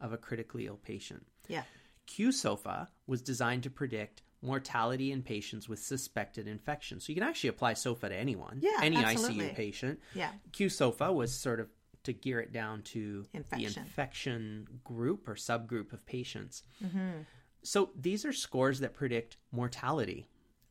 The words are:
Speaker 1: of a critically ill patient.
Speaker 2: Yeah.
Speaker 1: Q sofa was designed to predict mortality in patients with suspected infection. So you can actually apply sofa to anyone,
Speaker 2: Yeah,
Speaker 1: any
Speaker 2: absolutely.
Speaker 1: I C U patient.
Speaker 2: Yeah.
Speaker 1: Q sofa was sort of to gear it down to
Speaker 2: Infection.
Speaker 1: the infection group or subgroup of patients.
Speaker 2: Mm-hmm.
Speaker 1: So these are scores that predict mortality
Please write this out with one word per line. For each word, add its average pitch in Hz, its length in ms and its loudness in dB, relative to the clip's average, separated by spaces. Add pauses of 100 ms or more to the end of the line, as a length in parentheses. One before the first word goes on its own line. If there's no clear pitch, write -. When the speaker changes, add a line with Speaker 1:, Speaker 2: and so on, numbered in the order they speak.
Speaker 1:
of 113 100 -4
a 113 60 -4
critically 113 500 -6
ill 101 80 -8
patient. - 500 -10 (220)
Speaker 2:
Yeah. 160 160 -4 (420)
Speaker 1:
Q 240 280 4
sofa 104 560 0 (180)
was 127 140 0
designed 123 420 2
to 131 60 -4
predict 113 520 -4 (200)
mortality 131 720 2
in 131 120 -2
patients 107 460 -4
with 110 100 -6
suspected 113 680 -4
infection. 110 500 -6
So - 120 -8
you 151 40 -2
can 185 80 2
actually 302 260 2
apply 113 260 2
sofa 117 340 -2
to 92 60 -2
anyone, 113 460 -2
Speaker 2:
Yeah, 415 220 6
Speaker 1:
any 156 140 8
Speaker 2:
absolutely. 113 480 4
Speaker 1:
I - 20 -2
C - 40 -2
U 98 40 -8
patient. 113 440 -2 (140)
Speaker 2:
Yeah. 180 180 -2 (200)
Speaker 1:
Q 196 160 2
sofa 151 460 4
was 123 200 4
sort 113 280 0
of 104 80 -6 (340)
to 131 100 -2
gear 120 280 0
it - 100 -6
down 110 320 -4
to 104 500 -4
Speaker 2:
Infection. 117 400 -2
Speaker 1:
the 101 60 -6
infection 113 880 -4 (160)
group 127 460 0
or 104 60 -4
subgroup 117 580 -2
of - 120 -14
patients. - 580 -6 (200)
Speaker 2:
Mm-hmm. 180 380 -2 (420)
Speaker 1:
So 196 320 4
these 185 300 0
are 277 80 -2
scores 131 480 2
that 123 120 -2
predict 120 440 -2 (140)
mortality 123 760 0 (440)